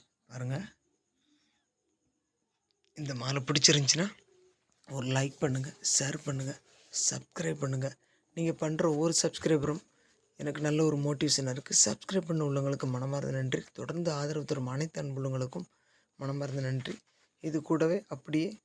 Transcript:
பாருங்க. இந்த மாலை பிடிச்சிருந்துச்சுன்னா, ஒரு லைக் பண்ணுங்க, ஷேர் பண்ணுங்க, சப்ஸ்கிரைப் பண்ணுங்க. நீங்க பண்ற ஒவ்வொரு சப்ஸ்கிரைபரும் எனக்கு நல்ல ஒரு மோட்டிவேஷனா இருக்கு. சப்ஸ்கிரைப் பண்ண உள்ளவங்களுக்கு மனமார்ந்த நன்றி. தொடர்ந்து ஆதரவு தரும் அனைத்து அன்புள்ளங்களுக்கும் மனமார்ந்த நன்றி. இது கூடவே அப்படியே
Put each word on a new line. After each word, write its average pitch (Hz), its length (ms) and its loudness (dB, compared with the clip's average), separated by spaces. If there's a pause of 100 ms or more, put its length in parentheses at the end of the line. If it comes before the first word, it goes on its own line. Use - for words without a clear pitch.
(260)
பாருங்க. 127 300 -6 (2500)
இந்த 143 160 -6
மாலை 131 280 -2
பிடிச்சிருந்துச்சுன்னா, 147 640 4 (840)
ஒரு 135 180 -6 (100)
லைக் 135 220 0
பண்ணுங்க, 131 320 0 (180)
ஷேர் 139 360 0
பண்ணுங்க, 135 280 -6 (400)
சப்ஸ்கிரைப் 147 720 -4
பண்ணுங்க. 135 260 -2 (480)
நீங்க 165 180 0
பண்ற 156 360 0
ஒவ்வொரு 160 280 2
சப்ஸ்கிரைபரும் 156 640 2 (580)
எனக்கு 143 220 -4
நல்ல 151 220 2
ஒரு 151 140 4
மோட்டிவேஷனா 143 560 0
இருக்கு. 143 240 -8
சப்ஸ்கிரைப் 190 500 2
பண்ண 160 160 2
உள்ளவங்களுக்கு 139 440 0
மனமார்ந்த 135 480 -2
நன்றி. 131 240 0 (120)
தொடர்ந்து 160 400 -4
ஆதரவு 147 380 -2
தரும் 127 220 -2
அனைத்து 156 280 -4
அன்புள்ளங்களுக்கும் 135 680 -4 (520)
மனமார்ந்த 139 440 -4
நன்றி. 131 320 -2 (500)
இது 156 180 0
கூடவே 160 360 4 (100)
அப்படியே 156 400 -2 (160)